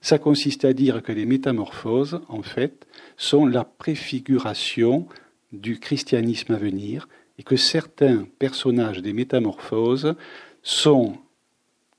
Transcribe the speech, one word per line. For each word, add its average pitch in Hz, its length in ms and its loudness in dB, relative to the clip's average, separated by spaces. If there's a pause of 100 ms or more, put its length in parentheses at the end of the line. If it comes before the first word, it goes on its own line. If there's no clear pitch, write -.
Ça - 180 2
consiste 147 460 0
à 131 80 6
dire 127 300 0
que 117 100 -6
les 107 140 -2
métamorphoses, 131 1000 -2
en 107 140 -10
fait, - 440 -6 (300)
sont 147 300 4
la 123 180 2
préfiguration 131 1400 -2 (460)
du 107 280 -8
christianisme 117 760 -2
à - 40 -2
venir 104 500 -6 (300)
et 131 40 -20
que 131 140 0
certains 131 720 2 (120)
personnages 120 640 0
des 101 100 -4
métamorphoses 120 1040 0 (480)
sont, 123 520 2 (840)